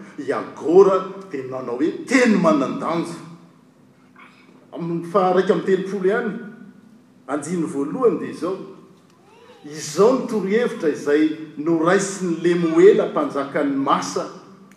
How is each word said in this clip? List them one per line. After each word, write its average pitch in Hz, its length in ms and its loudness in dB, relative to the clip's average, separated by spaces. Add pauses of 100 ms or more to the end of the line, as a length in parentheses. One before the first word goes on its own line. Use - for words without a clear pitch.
(180)
i 139 140 -6
agora 180 760 4 (260)
dia 131 120 -8
nanao 127 340 -8
hoe 160 280 -2
teny 240 300 4
manan-danja. 156 800 0 (1600)
Amin'ny 170 320 -6
fa 185 280 2
raika 185 200 4
amby 170 120 -4
telopolo 190 440 0
ihany, 226 220 -2 (960)
andiny 147 360 -4
voalohany 156 560 0
dia - 120 -8
izao, 185 260 -6 (1080)
"Izao 156 480 2
ny - 140 -2
torohevitra 190 640 -2
izay 147 460 2 (220)
noraisin'ny 170 840 0
Lemuela 175 680 6
mpanjaka 143 520 -2
ny 143 120 -2
Masa 156 500 -2 (520)